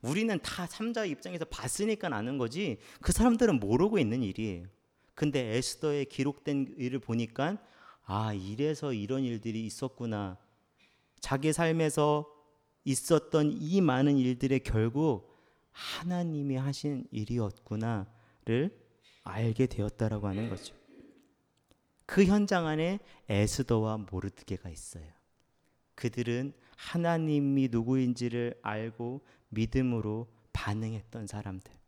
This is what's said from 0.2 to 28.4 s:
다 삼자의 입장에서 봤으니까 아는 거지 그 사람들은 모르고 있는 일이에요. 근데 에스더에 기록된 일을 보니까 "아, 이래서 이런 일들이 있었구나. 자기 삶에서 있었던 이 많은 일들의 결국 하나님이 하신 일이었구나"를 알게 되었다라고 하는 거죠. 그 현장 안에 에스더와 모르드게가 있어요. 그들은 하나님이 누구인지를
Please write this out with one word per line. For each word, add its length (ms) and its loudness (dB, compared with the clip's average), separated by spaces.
다 240 -6
삼자의 460 -4
입장에서 340 -6
봤으니까 680 -2
아는 280 -2
거지 400 -2
그 100 0
사람들은 480 6
모르고 400 4
있는 240 2
일이에요. 420 -4
근데 380 0
에스더에 480 -2
기록된 720 -2
일을 220 -4
보니까 640 -2
"아, 280 -2
이래서 600 -4
이런 300 -2
일들이 420 -4
있었구나. 720 -6
자기 320 0
삶에서 760 2
있었던 680 2
이 300 0
많은 340 6
일들의 460 2
결국 760 0
하나님이 840 -4
하신 560 -2
일이었구나"를 1700 -4
알게 440 0
되었다라고 600 -2
하는 220 -2
거죠. 240 -10
그 180 6
현장 420 4
안에 340 0
에스더와 680 2
모르드게가 600 -8
있어요. 340 -14
그들은 580 -2
하나님이 920 2
누구인지를 920 0